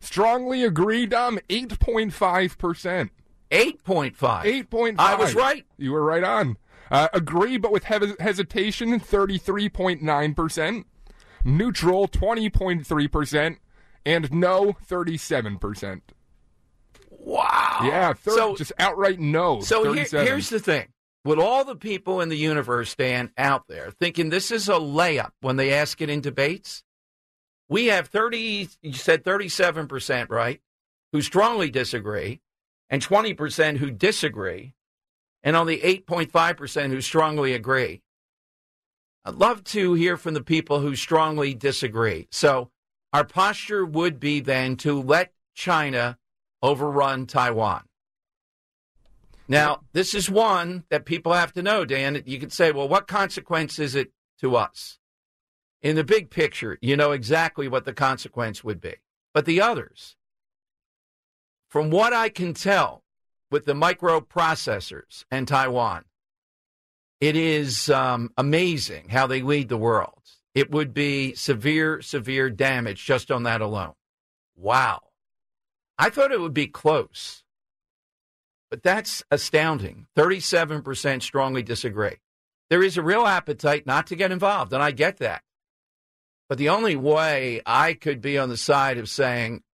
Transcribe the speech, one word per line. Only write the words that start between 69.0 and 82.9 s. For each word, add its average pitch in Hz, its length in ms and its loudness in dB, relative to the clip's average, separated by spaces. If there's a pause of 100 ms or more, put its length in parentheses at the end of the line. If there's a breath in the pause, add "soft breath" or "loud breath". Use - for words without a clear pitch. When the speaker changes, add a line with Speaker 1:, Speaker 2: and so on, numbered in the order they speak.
Speaker 2:
how 131 180 2
they 131 140 0
lead 139 260 0
the 120 100 -2
world. 110 440 0 (340)
It 135 160 2
would 151 220 -2
be 139 420 -2
severe, 151 640 0
severe 131 480 -2
damage 120 560 -2
just 131 240 0
on 123 140 -2
that 117 160 0
alone. 104 340 -4 (640)
Wow. 110 460 0 (960)
I 160 120 4
thought 277 220 2
it 240 80 0
would 165 140 -4
be 143 140 0
close. - 760 -2 (1300)
But 127 140 -12
that's 202 460 0
astounding. 147 840 0
Thirty-seven 165 680 2
percent 135 420 -4
strongly 131 380 -2
disagree. 107 560 -4 (520)
There 180 140 4
is 180 140 0